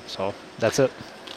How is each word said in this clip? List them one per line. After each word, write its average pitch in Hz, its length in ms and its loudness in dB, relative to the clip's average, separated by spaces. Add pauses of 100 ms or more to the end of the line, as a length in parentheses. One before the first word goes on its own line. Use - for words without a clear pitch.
So 98 280 -2 (240)
that's 113 200 4
it. 135 120 8 (460)